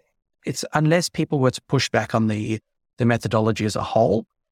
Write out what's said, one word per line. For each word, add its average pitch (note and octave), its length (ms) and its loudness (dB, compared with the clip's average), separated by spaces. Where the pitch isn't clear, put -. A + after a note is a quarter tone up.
It's, - 200 -6
unless D#3 340 2
people - 300 -2
were B2+ 140 2
to - 160 -8
push C3+ 200 0
back A2 280 -2
on A2+ 100 2
the, G#2+ 320 -2
the B2 60 0
methodology A2 600 0
as G#2 120 -2
a - 80 -4
whole, D3+ 420 2